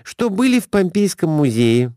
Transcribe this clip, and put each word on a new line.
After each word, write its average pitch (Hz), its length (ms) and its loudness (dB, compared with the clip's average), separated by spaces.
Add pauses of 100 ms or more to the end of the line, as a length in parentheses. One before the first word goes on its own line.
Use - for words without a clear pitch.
что - 280 -4
были 247 280 0
в 190 120 -4
Помпейском 190 600 0
музее 120 680 0